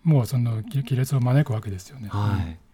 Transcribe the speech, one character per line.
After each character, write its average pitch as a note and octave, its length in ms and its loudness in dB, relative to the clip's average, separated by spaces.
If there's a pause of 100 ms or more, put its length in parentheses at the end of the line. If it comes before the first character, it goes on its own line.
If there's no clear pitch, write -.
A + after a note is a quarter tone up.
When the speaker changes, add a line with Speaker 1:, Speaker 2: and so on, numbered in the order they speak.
Speaker 1:
も D3 200 4
う - 20 0
そ B2+ 120 -2
の A#2 260 0
き-、 C3+ 200 -4
亀 B2+ 140 -2
裂 C3 180 0
を B2+ 60 2
招 C3 240 4
く A#2 80 -4
わ G#2+ 80 -2
け - 80 -8
で F#2 100 -8
す - 100 -18
よ C3 100 -18
ね。 G#2 100 -10
Speaker 2:
は G2 280 0
い。 E2+ 100 -2
Speaker 1:
う - 20 -8
ん。 D#2+ 60 -12 (180)